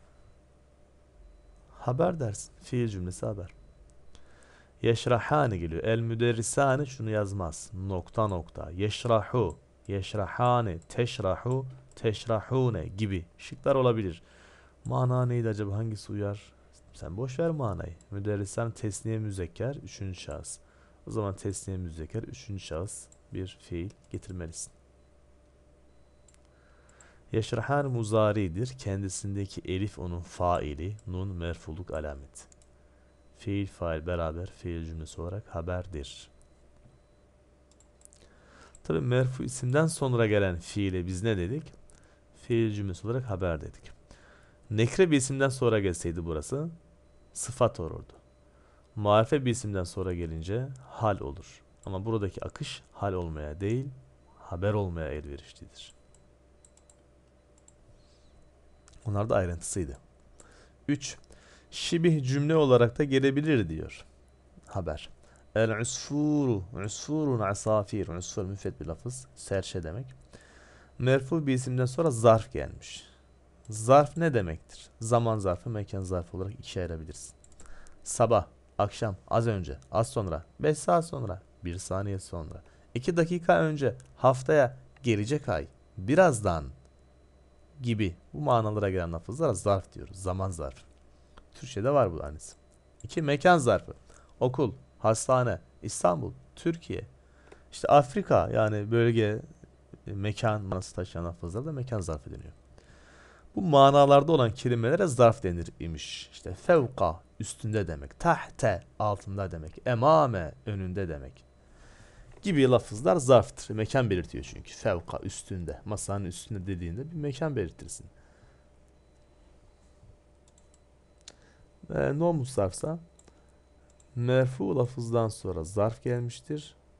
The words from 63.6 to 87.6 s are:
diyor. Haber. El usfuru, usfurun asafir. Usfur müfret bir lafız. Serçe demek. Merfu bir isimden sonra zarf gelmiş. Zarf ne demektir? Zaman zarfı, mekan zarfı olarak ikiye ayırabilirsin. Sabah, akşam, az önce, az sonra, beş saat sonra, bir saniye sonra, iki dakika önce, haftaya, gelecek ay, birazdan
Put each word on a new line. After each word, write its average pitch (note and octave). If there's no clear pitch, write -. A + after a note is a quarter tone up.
diyor. D#2
Haber. -
El A2
usfuru, C#3
usfurun C#3
asafir. G2+
Usfur F2+
müfret F#2+
bir -
lafız. B2
Serçe F#2+
demek. F#2+
Merfu C3+
bir C3+
isimden B2+
sonra E3
zarf A2+
gelmiş. -
Zarf B2+
ne E3
demektir? E2+
Zaman A2+
zarfı, F#2+
mekan G2+
zarfı F2+
olarak F#2
ikiye -
ayırabilirsin. E2
Sabah, A2
akşam, G2+
az A#2
önce, F#2
az A2+
sonra, F2
beş D3+
saat F3
sonra, A2
bir F2
saniye G2
sonra, E2
iki E3
dakika E3+
önce, D3+
haftaya, C3
gelecek A#2+
ay, D#2
birazdan G#2